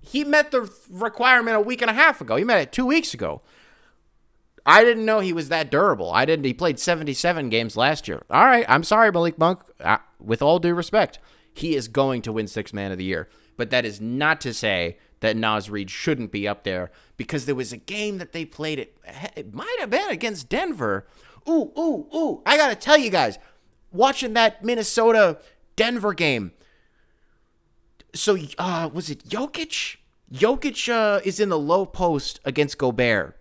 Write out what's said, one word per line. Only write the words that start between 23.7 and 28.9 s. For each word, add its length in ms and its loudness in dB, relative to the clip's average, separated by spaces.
watching 420 0
that 300 2
Minnesota-Denver 1500 2
game, 400 0
so, 240 2
uh, 360 -4